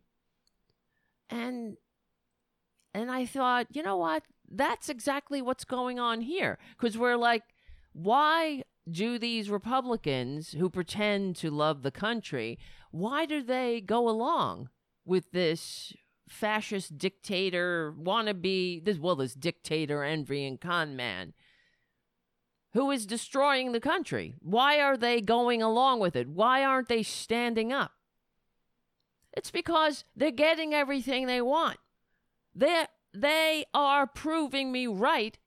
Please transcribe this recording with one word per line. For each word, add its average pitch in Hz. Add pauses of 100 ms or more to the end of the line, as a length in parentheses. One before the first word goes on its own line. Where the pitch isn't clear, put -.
(1300)
And, 233 (1160)
and 240
I 254
thought, 247
you 294
know 370
what? 320 (320)
That's -
exactly 277
what's 254
going 247
on 233
here. 233 (180)
'Cause 226
we're 240
like, 233 (480)
why 294 (260)
do 214
these 226
Republicans 190
who 170
pretend 196
to 165
love 151
the 135
country, 151 (320)
why 247
do 302
they 240
go 226
along 220 (360)
with 180
this 170 (360)
fascist 208
dictator 180
wannabe, 185
this, 190
well, 175
this 131
dictator 147
envying 143
con 165
man 95 (1400)
who 277
is 233
destroying 262
the 233
country? 226
Why 262
are 277
they 240
going 233
along 240
with 180
it? 123
Why 233
aren't 262
they 226
standing 233
up? 262 (1400)
It's -
because 311 (100)
they're 269
getting 311
everything 262
they 247
want. 269 (760)
They're, 320 (260)
they 311 (100)
are 285
proving 277
me 254
right 226